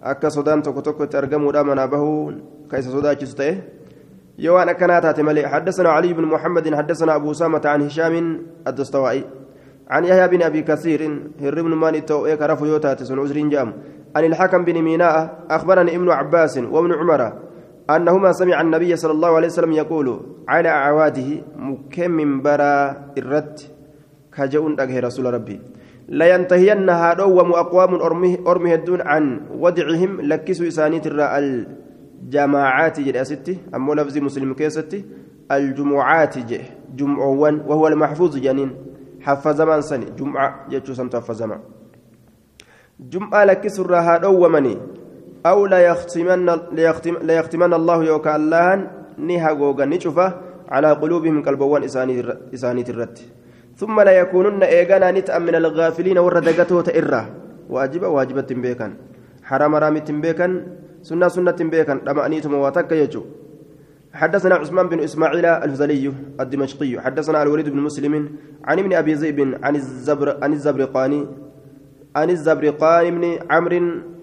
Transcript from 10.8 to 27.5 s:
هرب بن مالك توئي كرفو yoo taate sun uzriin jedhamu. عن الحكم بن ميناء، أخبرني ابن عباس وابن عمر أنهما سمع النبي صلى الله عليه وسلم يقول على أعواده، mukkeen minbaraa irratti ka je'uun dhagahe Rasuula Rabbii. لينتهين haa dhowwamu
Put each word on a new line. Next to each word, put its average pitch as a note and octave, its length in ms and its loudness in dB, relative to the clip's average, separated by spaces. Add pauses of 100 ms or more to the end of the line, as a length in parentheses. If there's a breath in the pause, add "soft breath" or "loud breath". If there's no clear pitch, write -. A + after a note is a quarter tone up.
هرب C#3+ 240 -4
بن E3 80 0
مالك D#3+ 340 0
توئي D3+ 300 0
كرفو D3 280 0
yoo D3+ 140 2
taate C3+ 260 -2
sun C3 140 -4
uzriin C#3+ 300 -2
jedhamu. C3+ 240 -2 (420 loud breath)
عن D3+ 100 2
الحكم F3 400 2
بن E3+ 160 0
ميناء، D#3+ 680 0
أخبرني E3+ 460 2
ابن F3+ 140 0
عباس D3+ 480 2
وابن D3+ 360 0
عمر D3 400 0 (560 loud breath)
أنهما F3 420 4
سمع F3 300 2
النبي E3 340 2
صلى D#3 160 -2
الله D#3+ 240 2
عليه D#3+ 120 4
وسلم E3 240 0
يقول D#3 360 -2 (400)
على E3 220 2
أعواده، D3 600 0 (280)
mukkeen E3+ 540 -8
minbaraa C#3+ 840 0 (200)
irratti C#3 540 -6 (640 soft breath)
ka C#3 160 -4
je'uun D3+ 300 0
dhagahe B2+ 240 -2
Rasuula B2 300 -4
Rabbii. G#2+ 280 -6 (500 loud breath)
لينتهين F3+ 800 4
haa E3+ 260 2
dhowwamu F3+ 400 4